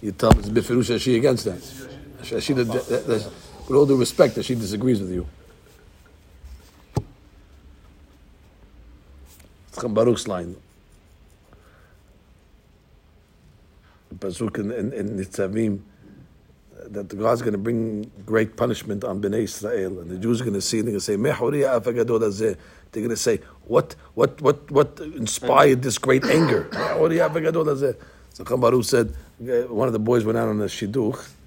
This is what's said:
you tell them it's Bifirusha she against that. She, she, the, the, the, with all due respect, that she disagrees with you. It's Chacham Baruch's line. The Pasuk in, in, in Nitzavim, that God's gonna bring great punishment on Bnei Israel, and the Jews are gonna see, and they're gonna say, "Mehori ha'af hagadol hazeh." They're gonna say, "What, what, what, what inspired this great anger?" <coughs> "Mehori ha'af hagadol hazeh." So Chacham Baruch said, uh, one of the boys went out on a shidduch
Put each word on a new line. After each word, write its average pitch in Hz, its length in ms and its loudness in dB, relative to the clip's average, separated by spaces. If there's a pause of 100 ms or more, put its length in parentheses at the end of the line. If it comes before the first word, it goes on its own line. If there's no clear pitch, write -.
you 104 100 -4
tell 110 200 4
them - 80 8
it's 101 100 -8
Bifirusha 117 500 0
she 127 160 2
against 123 300 2
that. 90 160 -6 (600)
She, - 180 -4
she, 151 120 -2
the, 127 120 2
the, 117 140 -2
the, 117 520 -4 (360)
with 131 100 4
all 147 80 8
due 139 100 4
respect, 127 400 4
that 113 80 -4
she 127 120 -2
disagrees 107 440 0
with 92 120 -6
you. 90 140 -4 (4000)
It's - 60 -18
Chacham 117 180 -4
Baruch's 113 340 4
line. 90 280 -6 (3500)
The 90 180 -10
Pasuk 95 320 -4
in, 104 120 -4
in, 120 220 -4
in 104 240 -6
Nitzavim, 98 600 -2 (1120)
that 101 180 -10 (100)
God's 113 240 0
gonna 107 160 -2
bring 110 520 -4 (160)
great 110 300 0
punishment 110 480 -2
on 101 180 -4
Bnei 104 220 0
Israel, 98 560 -4
and 85 100 -14
the 92 80 -8
Jews 113 240 0
are 127 40 -4
gonna 101 160 -2
see, 110 180 -2
and 107 80 0
they're 110 60 -2
gonna 98 80 -2
say, 104 160 -2
"Mehori 135 500 0
ha'af 123 160 0
hagadol 117 380 0
hazeh." 104 340 0 (380)
They're 107 100 -6
gonna 113 140 -2
say, 110 240 0 (240)
"What, - 300 0 (180)
what, - 280 0
what, 143 300 0
what 143 300 4
inspired 131 800 4
this 127 160 -4
great 131 260 2
anger?" 143 400 4
<coughs> - 80 -12
"Mehori 165 480 0
ha'af 160 140 2
hagadol 160 320 0
hazeh." 139 300 0 (380)
So - 120 -16
Chacham 120 160 0
Baruch 117 240 4
said, 117 280 2 (280)
uh, 120 220 0 (100)
one 117 140 0
of 120 60 0
the 110 60 0
boys 113 240 2
went 110 140 0
out 117 100 0
on 107 140 -2
a 101 40 -2
shidduch 113 640 -4 (200)